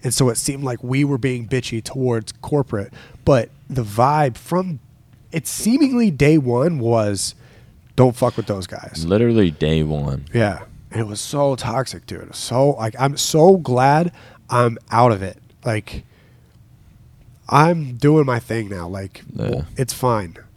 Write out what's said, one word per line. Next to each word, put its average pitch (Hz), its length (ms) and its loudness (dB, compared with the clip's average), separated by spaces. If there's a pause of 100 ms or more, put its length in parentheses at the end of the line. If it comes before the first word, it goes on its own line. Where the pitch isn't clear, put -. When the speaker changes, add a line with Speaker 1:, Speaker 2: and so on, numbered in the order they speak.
Speaker 1:
And 123 100 -2
so 131 140 2
it 113 80 0
seemed 139 260 -6
like 127 220 -6
we 131 200 0
were 139 140 -2
being 120 300 -4
bitchy 120 340 -4
towards 123 480 -4
corporate, - 600 -4 (320)
but 127 240 4 (200)
the 123 140 -4
vibe 123 540 2
from 180 420 -4 (540)
it 165 160 -8
seemingly 240 640 2
day 143 260 4
one 135 400 0
was, 110 560 0 (640)
"Don't 127 180 6
fuck 120 220 0
with 107 100 -6
those 95 220 -6
guys." - 360 -12
Speaker 2:
Literally 107 460 4
day 78 320 0
one. 71 500 -4
Speaker 1:
Yeah. 104 280 0 (320)
And 110 80 -6
it 110 80 -4
was 104 120 -10
so 143 360 -2
toxic, 117 500 -6
dude. - 300 -14
So, 135 380 2
like, 110 260 -6
I'm 139 160 0
so 175 400 6
glad 143 560 2 (360)
I'm 120 300 0 (140)
out 120 180 6
of 98 120 0
it. 95 160 -10 (260)
Like, 110 400 -6 (1400)
I'm 147 480 2
doing 147 300 4
my 123 120 -2
thing 113 300 -6
now. 90 200 -10
Like, 98 340 -10 (120)
Speaker 2:
Yeah. - 120 -6
Speaker 1:
w-, 123 180 -4 (120)
it's 131 160 -4
fine. 107 440 -2 (200)